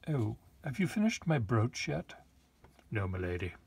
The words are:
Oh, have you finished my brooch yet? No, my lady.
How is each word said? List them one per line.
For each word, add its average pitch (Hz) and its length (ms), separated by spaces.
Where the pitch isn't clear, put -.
Oh, 117 280
have 139 140
you 190 80
finished 214 400
my 160 120
brooch 113 480
yet? - 280
No, 101 160
my 92 120
lady. 90 340